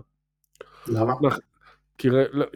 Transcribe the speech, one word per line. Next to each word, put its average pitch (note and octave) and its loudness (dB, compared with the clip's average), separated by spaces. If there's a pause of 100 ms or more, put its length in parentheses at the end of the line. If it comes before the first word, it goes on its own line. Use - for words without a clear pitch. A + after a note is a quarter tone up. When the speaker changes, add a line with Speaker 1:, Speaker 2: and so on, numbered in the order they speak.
(880)
Speaker 1:
למה? A2+ 0 (100)
Speaker 2:
נח-, C#3 2 (600)
כי C3 2
ר-, C3 4
לא, C#3 -2